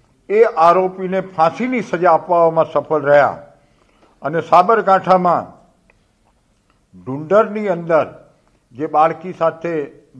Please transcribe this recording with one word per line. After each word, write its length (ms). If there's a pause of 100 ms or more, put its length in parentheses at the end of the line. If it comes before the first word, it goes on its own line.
(280)
એ 160
આરોપીને 760
ફાંસીની 600
સજા 300
અપાવવામાં 600
સફળ 300
રહ્યા. 400 (800)
અને 180
સાબરકાંઠામાં 1200 (1400)
ઢુંઢરની 640
અંદર 560 (480)
જે 140
બાળકી 460
સાથે 680 (200)